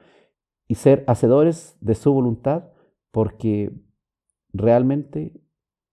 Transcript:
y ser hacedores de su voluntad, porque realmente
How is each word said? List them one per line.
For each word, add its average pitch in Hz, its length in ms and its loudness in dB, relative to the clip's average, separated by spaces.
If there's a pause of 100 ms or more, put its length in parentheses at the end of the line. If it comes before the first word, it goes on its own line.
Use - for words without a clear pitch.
(680)
y 113 80 -4
ser 135 320 2
hacedores 139 720 0
de 110 140 -2
su 143 180 0
voluntad, 135 580 -2 (420)
porque 107 600 -4 (800)
realmente 131 880 -2 (520)